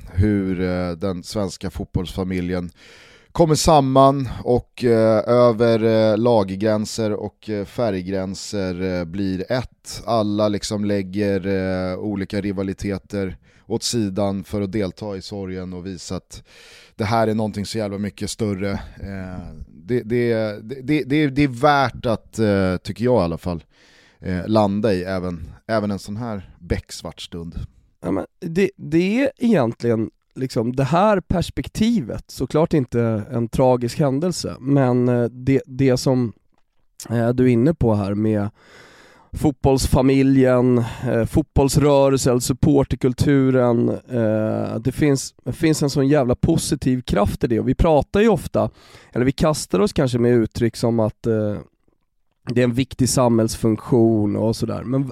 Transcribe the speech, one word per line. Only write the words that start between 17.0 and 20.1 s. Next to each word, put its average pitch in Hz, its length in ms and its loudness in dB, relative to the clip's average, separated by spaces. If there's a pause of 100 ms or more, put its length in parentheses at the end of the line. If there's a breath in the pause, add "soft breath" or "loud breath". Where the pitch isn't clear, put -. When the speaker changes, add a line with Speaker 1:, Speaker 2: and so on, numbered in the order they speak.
Speaker 1:
här 113 240 0
är 110 60 -2
någonting 104 320 -4
så - 120 -8
jävla 101 200 -6
mycket 101 320 -8
större. 101 420 -4
Eh, 92 840 -12 (120)
det, 82 340 -4
det, 120 320 0 (300)